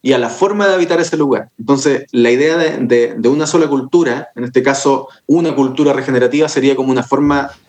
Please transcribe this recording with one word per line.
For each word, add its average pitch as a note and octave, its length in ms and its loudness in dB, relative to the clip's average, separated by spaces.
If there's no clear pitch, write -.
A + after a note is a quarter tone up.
Y C3 120 0
a B2 40 2
la A#2+ 120 -2
forma G3+ 380 0
de F#3+ 80 2
habitar E3+ 240 0
ese E3 180 -2
lugar. C3+ 400 -2
Entonces, C3+ 540 -2
la A#2+ 200 2
idea D3+ 260 0
de, D#3+ 280 -2
de, A#2+ 320 0
de A2+ 120 0
una D3 180 0
sola D#3+ 200 2
cultura, C#3 680 -2
en A#2+ 80 -8
este B2 180 0
caso, C3+ 460 0
una D#3+ 280 0
cultura C#3 380 0
regenerativa, C3 560 0
sería C3+ 260 0
como C3 160 -2
una B2+ 120 0
forma C#3+ 460 0